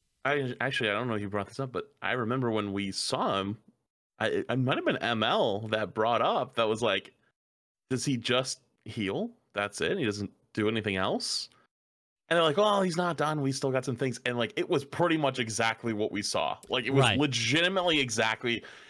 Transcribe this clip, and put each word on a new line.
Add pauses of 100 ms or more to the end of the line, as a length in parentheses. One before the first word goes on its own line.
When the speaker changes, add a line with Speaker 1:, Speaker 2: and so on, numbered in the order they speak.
(240)
Speaker 1:
I,
actually,
I
don't
know
if
you
brought
this
up,
but (100)
I
remember
when
we
saw
him, (600)
I, (220)
it
might
have
been
M
L
that
brought
up,
that
was
like, (760)
"Does
he
just (240)
heal? (240)
That's
it?
He
doesn't (220)
do
anything
else?" (800)
And
they're
like,
"Oh,
he's
not
done.
We
still
got
some
things."
And,
like,
it
was
pretty
much
exactly
what
we
saw. (100)
Like,
it
was
Speaker 2:
Right.
Speaker 1:
legitimately
exactly. (280)